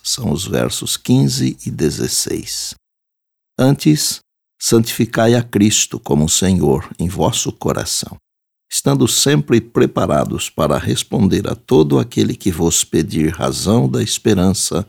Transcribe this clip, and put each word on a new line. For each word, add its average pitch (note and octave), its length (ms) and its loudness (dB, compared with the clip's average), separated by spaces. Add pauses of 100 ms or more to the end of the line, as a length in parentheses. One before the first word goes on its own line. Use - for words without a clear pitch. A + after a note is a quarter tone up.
são - 260 -4
os G2+ 160 -4
versos - 520 -4
quinze C3 680 0
e - 60 -6
dezesseis. - 1040 -4 (840)
"Antes, C#3+ 600 2 (420)
santificai A#2 760 2
a A#2+ 80 2
Cristo G2+ 560 0
como D2+ 300 0
Senhor E2 580 2 (120)
em E2+ 100 -2
vosso F#2+ 420 -2
coração, - 680 -6 (520)
estando C3+ 380 2
sempre C#3+ 500 2
preparados F2+ 920 0
para D2 260 0
responder - 720 0
a - 60 -6
todo C#3+ 440 2
aquele A2+ 380 -2
que - 160 -4
vos E2 320 0
pedir D#2 480 0
razão F#2+ 560 0
da B2+ 140 -2
esperança F#2 840 0